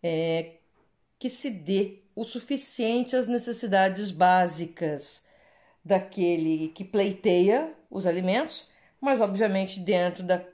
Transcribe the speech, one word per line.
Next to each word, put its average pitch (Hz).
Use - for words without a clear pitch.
é 165
que 254
se 254
dê 196
o 226
suficiente 247
às 254
necessidades 208
básicas 165
daquele 165
que 160
pleiteia 202
os 190
alimentos, 185
mas, 262
obviamente, 190
dentro 180
da 180